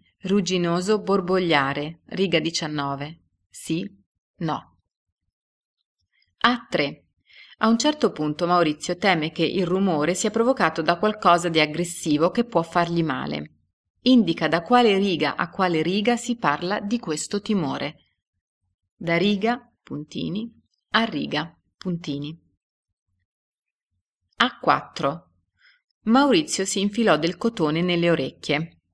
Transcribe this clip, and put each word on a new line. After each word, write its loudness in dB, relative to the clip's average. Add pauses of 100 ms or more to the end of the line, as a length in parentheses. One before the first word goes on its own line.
(260)
Rugginoso 0
borbogliare. 0
Riga 0
diciannove. -6 (220)
Sì, -6 (500)
no. -8 (1600)
A 0
tre. -4 (500)
A 2
un 4
certo 0
punto -2
Maurizio 0
teme 0
che -2
il 0
rumore 0
sia -2
provocato 0
da 0
qualcosa 2
di 2
aggressivo 0
che 0
può 0
fargli 0
male. -6 (440)
Indica 4
da 2
quale 4
riga 0
a -4
quale 0
riga 0
si -4
parla 0
di -4
questo -4
timore. -4 (1000)
Da -2
riga, -2 (120)
puntini, -8 (420)
a -12
riga, -8 (220)
puntini. -10 (2000)
A 0
quattro. -2 (720)
Maurizio 2
si -4
infilò 2
del -2
cotone 0
nelle 2
orecchie. -2 (120)